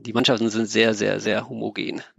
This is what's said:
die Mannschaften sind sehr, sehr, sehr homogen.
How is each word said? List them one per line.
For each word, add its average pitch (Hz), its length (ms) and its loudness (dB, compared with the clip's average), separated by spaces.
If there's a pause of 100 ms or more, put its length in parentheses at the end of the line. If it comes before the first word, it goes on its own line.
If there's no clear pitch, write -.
die 110 140 -8
Mannschaften 117 340 2
sind 110 180 -2
sehr, 113 280 4
sehr, 104 260 0
sehr 104 300 0
homogen. 110 500 -6 (180)